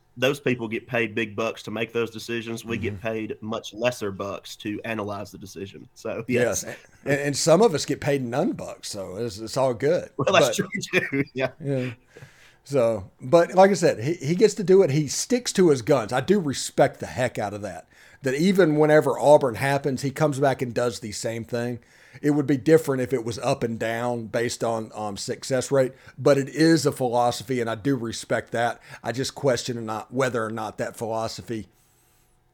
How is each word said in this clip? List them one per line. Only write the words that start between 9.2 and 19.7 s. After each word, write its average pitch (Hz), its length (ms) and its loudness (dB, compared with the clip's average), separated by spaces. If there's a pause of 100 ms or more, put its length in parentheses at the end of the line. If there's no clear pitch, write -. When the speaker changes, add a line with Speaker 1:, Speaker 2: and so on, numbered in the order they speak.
Speaker 2:
it's 113 180 -8
all 131 180 2
good. 139 420 0
Speaker 1:
Well, 143 160 0
that's 143 240 4
Speaker 2:
But - 120 -2 (240)
Speaker 1:
true, 185 80 4 (100)
too. 139 180 0
<laughs> - 60 -18
Yeah. 131 140 -2 (120)
Speaker 2:
Yeah. 131 300 -4 (720)
So, 117 480 0 (100)
but 165 340 4
like 190 160 8
I 202 40 2
said, 143 260 2
he, 143 140 -2
he 165 200 -2
gets 196 200 4
to 208 100 -6
do 185 180 8
it. 151 80 4
He 147 180 0
sticks - 460 -2
to 180 160 6
his 127 120 2
guns. 117 300 2
I 131 80 0
do 196 200 2
respect 139 600 0
the 101 60 -8
heck 113 320 -2
out 104 140 -4
of 101 100 -10
that. 92 260 -12 (340)
That 131 120 -2
even 170 420 4
whenever 151 420 6
Auburn 135 380 6
happens, 139 440 0